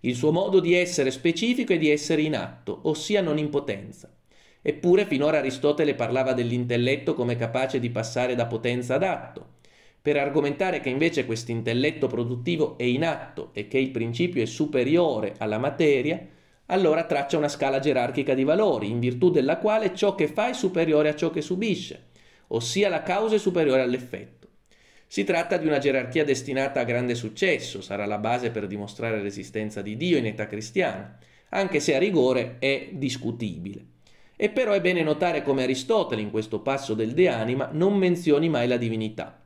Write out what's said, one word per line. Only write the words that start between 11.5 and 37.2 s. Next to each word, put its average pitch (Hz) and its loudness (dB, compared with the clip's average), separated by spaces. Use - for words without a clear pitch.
produttivo 123 -2
è - -6
in 127 2
atto - -6
e 104 -8
che 135 0
il 131 0
principio 120 -2
è 107 0
superiore 139 0
alla 107 -2
materia, 147 2
allora 170 2
traccia 120 -2
una 151 2
scala 139 0
gerarchica 131 0
di 135 2
valori, 143 2
in 117 -2
virtù 123 4
della 151 2
quale 214 0
ciò 196 0
che 156 2
fa 208 0
è 254 -4
superiore 165 2
a 151 0
ciò 156 -2
che 156 -4
subisce, 185 -4
ossia 185 0
la 165 -2
causa 214 0
è - 6
superiore 156 2
all'effetto. 123 -6
Si - -4
tratta 170 0
di 156 0
una 147 2
gerarchia 131 0
destinata 135 -2
a 120 0
grande 120 0
successo, 120 -2
sarà 101 -6
la 104 -4
base 117 -2
per 107 -4
dimostrare 104 -6
l'esistenza 104 -6
di 104 -8
Dio 165 2
in 120 2
età 107 -4
cristiana, 107 -4
anche 190 -2
se 143 2
a 135 2
rigore 131 2
è 135 -2
discutibile. 113 -6
E 208 2
però 220 0
è 202 4
bene 175 2
notare 156 0
come 135 2
Aristotele, 135 0
in 104 -6
questo 110 -4
passo 135 -2
del 110 -2
De 175 4